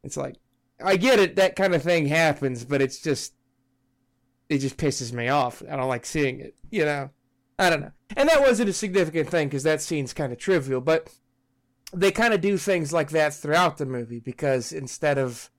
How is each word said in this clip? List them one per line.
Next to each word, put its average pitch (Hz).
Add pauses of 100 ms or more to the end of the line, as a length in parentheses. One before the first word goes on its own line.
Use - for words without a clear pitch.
It's 147
like, 135 (480)
I 190
get 233
it, 185
that 190
kind 190
of 143
thing 165
happens, 143
but 135
it's 135
just, - (1120)
it 143
just 135
pisses 131
me 120
off. 131
I 147
don't 131
like 123
seeing 139
it, 117 (160)
you 180
know? 143 (480)
I 185
don't 156
know. - (240)
And 285
that 302
wasn't 233
a 190
significant 170
thing, 151
'cause 139
that 156
scene's 143
kind 135
of 117
trivial, 135
but 160 (800)
they 185
kind 226
of 196
do 196
things 170
like 156
that 151
throughout 156
the 143
movie, 120
because 131
instead 143
of 127